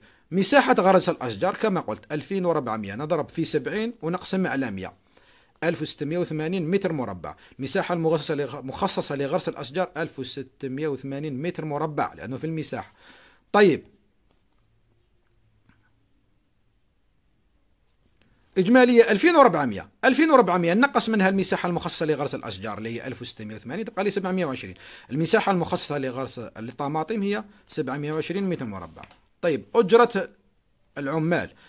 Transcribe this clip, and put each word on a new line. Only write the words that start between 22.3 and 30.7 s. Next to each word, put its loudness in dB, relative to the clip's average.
الأشجار -8
اللي -8
هي -10
ألف -12
وستمية -12
وثمانين، -8
تبقى -4
لي 0
سبعمية -2
وعشرين. -8
المساحة 2
المخصصة 0
لغرس -6
للطماطم -6
هي -2
سبعمية -6
وعشرين -2
متر -4
مربع. -12
طيب، 0
أجرة 6